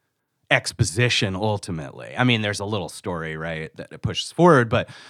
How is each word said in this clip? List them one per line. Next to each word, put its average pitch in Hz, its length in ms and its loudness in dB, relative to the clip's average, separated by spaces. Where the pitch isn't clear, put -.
exposition, 113 840 0
ultimately. 87 840 -4
I 123 60 2
mean, 117 180 4
there's 104 160 -2
a 101 60 -6
little 98 240 -4
story, 80 480 -6
right, 80 400 -8
that - 160 -14
it 78 100 -16
pushes - 300 -4
forward, 151 360 6
but 110 200 0